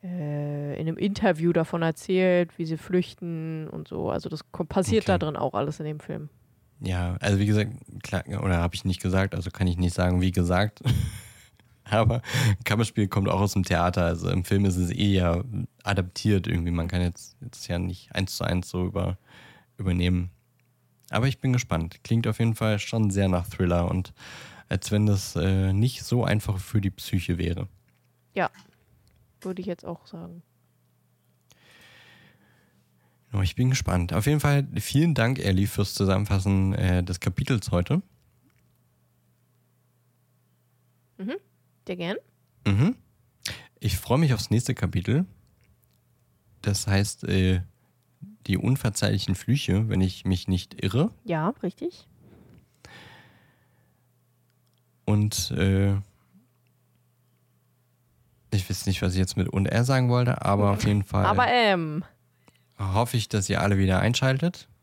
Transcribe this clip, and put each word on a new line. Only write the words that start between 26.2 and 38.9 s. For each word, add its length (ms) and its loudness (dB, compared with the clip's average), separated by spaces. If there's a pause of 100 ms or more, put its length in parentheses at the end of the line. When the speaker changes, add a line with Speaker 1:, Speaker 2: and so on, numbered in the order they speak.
Speaker 2:
einfach 340 0
für 220 -2
die 100 0
Psyche 480 -4
wäre. 300 -4 (680)
Speaker 1:
Ja, 160 -2 (920)
würde 200 -8
ich 60 -8
jetzt 180 -10
auch 220 -14
sagen. 340 -16 (3000)
Speaker 2:
Ja, 80 0
ich 140 0
bin 140 2
gespannt. 440 0
Auf 120 0
jeden 140 2
Fall 260 2 (100)
vielen 400 2
Dank, 220 2
Elli, 300 2
fürs 260 -2
Zusammenfassen, 800 2
äh, 300 2
des 160 -4
Kapitels 520 -2
heute. 300 2 (3250)